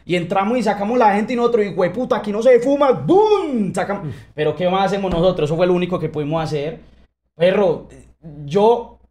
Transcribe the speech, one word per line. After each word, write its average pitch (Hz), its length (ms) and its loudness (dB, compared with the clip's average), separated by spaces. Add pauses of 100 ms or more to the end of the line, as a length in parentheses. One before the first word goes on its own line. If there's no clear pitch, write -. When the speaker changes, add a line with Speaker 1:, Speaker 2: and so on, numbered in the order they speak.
Speaker 1:
Y 170 80 -2
entramos 196 440 0
y - 40 0
sacamos 208 360 0
la 214 160 4
gente 220 180 -2
y - 20 -2
nosotros, 233 300 0
"Hijo 190 160 -4
de 175 80 2
puta, 240 280 -2
aquí 208 140 -6
no 202 120 -4
se 247 160 6
fuma", 277 320 2
¡bum! 320 840 2
Sacamos. 196 320 -4
Speaker 2:
Mm. 147 40 -10 (260)
Speaker 1:
Pero 151 200 0
¿qué 180 140 -2
más 190 160 2
hacemos 190 260 -2
nosotros? 170 380 0
Eso 160 80 -2
fue 180 80 -2
lo 180 80 2
único 175 240 -2
que 151 120 -6
pudimos 156 340 -4
hacer. 151 360 -6 (560)
Perro, 185 520 0 (580)
yo 214 540 2 (120)